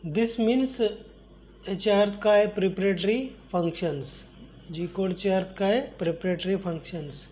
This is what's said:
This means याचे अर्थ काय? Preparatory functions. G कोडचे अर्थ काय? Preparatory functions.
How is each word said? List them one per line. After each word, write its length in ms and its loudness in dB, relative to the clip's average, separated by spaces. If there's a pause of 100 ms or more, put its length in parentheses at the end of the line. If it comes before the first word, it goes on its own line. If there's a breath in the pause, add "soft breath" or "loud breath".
This 340 0
means 420 2 (840)
याचे 240 0
अर्थ 320 4
काय? 220 6
Preparatory 760 0 (320)
functions. 560 -2 (720)
G 180 -6
कोडचे 340 -2
अर्थ 280 0
काय? 220 2 (200)
Preparatory 560 -2
functions. 680 -8 (100)